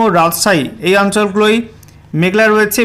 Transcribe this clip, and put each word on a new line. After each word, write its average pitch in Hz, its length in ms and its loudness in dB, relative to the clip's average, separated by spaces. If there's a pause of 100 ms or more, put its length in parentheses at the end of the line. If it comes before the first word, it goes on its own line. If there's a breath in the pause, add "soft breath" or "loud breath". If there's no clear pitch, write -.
(180)
রাজশাহী 170 460 0 (240)
এই 185 140 2
অঞ্চলগুলোই 208 540 0 (640 loud breath)
মেঘলা 190 280 0
রয়েছে। 214 360 0